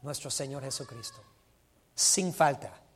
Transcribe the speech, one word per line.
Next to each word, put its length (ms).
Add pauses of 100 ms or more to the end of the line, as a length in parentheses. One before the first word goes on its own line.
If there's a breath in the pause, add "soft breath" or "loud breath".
Nuestro 300
Señor 320
Jesucristo. 560 (720)
Sin 400
falta. 400 (220)